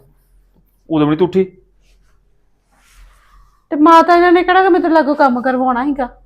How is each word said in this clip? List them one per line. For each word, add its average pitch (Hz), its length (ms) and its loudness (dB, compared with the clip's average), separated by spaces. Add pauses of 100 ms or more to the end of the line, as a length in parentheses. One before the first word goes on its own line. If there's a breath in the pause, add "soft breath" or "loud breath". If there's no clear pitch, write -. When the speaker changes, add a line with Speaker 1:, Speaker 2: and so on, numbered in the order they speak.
(880)
Speaker 1:
ਉਦੋਂ 151 180 -2
ਵੀ 151 40 -2
ਨੀ 156 40 -2
ਤੂੰ 175 120 -2
ਉੱਠੀ। 185 160 -2 (2250)
Speaker 2:
ਤੇ 320 60 -8
ਮਾਤਾ 330 400 4
ਇਹਨਾਂ 349 160 2
ਨੇ 349 120 2
ਕਿਹੜਾ 370 260 0
ਮੇਰੇ 339 200 0
ਲਾਗੋਂ 302 260 0
ਕੰਮ 262 260 -2
ਕਰਵਾਉਣਾ 254 440 -4
ਸੀਗਾ? 285 200 -6 (200)